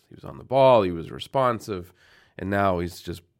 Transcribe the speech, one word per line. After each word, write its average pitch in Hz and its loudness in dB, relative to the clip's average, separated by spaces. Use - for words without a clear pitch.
He - -20
was - -20
on - -16
the - -18
ball, 131 6
he 92 0
was 82 -8
responsive, 110 -6
and 95 -6
now 98 0
he's 87 -8
just 85 -14